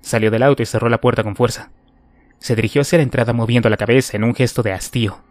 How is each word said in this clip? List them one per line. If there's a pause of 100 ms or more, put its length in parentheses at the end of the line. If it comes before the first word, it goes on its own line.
salió
del
auto
y
cerró
la
puerta
con
fuerza. (680)
Se
dirigió
hacia
la
entrada
moviendo
la
cabeza
en
un
gesto
de
hastío. (120)